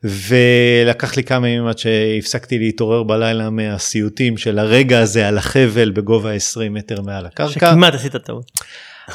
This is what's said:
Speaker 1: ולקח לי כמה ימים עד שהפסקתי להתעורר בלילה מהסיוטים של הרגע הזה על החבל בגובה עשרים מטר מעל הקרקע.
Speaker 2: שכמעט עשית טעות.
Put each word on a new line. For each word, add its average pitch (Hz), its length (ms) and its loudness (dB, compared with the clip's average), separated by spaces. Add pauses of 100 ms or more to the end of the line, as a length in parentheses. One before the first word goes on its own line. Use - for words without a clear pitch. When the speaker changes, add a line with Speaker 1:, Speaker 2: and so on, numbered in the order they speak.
Speaker 1:
ולקח 120 1120 2
לי 135 60 -2
כמה 127 260 0
ימים 120 180 -2
עד 113 100 -4
שהפסקתי 110 840 -2
להתעורר 113 440 0
בלילה 110 460 0
מהסיוטים 107 880 -4
של 104 220 -2
הרגע 120 400 4
הזה 107 280 2
על 104 100 2
החבל 113 540 2
בגובה 107 400 0
עשרים 104 420 -6
מטר 101 280 -8
מעל 98 240 -10
הקרקע. 147 260 -6
Speaker 2:
שכמעט 165 420 4
עשית 135 220 -8
טעות. 117 360 -12 (640)